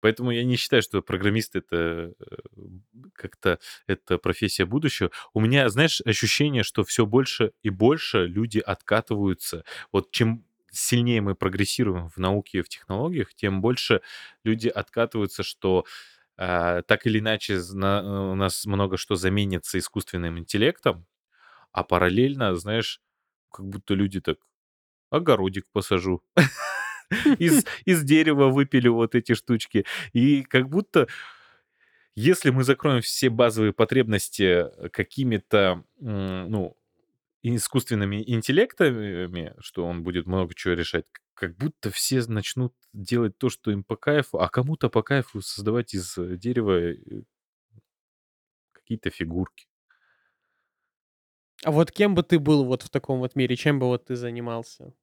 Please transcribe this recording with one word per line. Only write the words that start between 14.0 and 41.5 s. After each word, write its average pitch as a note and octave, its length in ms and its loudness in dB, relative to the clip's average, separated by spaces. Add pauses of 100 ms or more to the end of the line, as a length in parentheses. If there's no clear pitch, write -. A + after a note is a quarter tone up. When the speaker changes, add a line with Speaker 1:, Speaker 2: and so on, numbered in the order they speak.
Speaker 1:
люди A2 240 -2
откатываются, G#2+ 760 -4
что, F#2 420 0 (540)
э, F2 480 -2
так - 200 2
или A2 140 2
иначе G#2+ 400 -4
зна-, G2 720 -2
у - 40 -4
нас F#2+ 300 -2
много G2 320 0
что - 180 -4
заменится F#2+ 640 0
искусственным E2+ 600 -6
интеллектом, G2 680 -2 (680)
а F2+ 120 -4
параллельно, G2 720 2
знаешь, G#2 440 -4 (520)
как G2 140 -14
будто G2 280 -4
люди F#2+ 260 0
так: - 180 -4 (720)
"Огородик G#2 600 0
посажу". F#2 500 0 (140)
<laughs> - 340 2 (680)
Из, E3+ 120 4 (140)
Speaker 2:
<laughs> - 20 -10 (200)
Speaker 1:
из F3 180 4
дерева D3 440 6
выпили C3+ 400 4
вот A2+ 260 2
эти A#2+ 200 4
штучки. A2 500 0 (280)
И C#3 320 6
как C3 240 2
будто, D#3+ 400 2 (1080)
если C#3+ 340 2
мы C3 140 2
закроем C3 380 2
все - 280 0
базовые A2 420 2
потребности, A2 720 0 (440)
э, - 40 -8
какими-то, G#2 920 0 (160)
м, F#2+ 500 -6
ну, F#2 260 -4 (680)
искусственными G#2+ 840 -2
интеллектами, A2 1300 -2
что - 260 -8
он E2+ 180 -6
будет F2 220 -4
много F2+ 280 -2
чего F2+ 200 -2
решать, E2+ 380 -4
к-, - 80 -20 (140)
как E2+ 220 -8